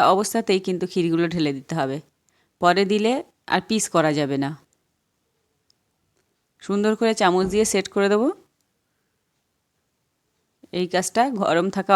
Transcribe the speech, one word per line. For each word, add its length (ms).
অবস্থাতেই 520
কিন্তু 280
ক্ষীরগুলো 400
ঢেলে 260
দিতে 220
হবে, 220
পরে 240
দিলে 380
আর 200
পিস 220
করা 240
যাবে 240
না। 120
সুন্দর 340
করে 180
চামচ 340
দিয়ে 180
সেট 240
করে 200
দেব। 140
এই 160
কাজটা 420
গরম 400
থাকা 260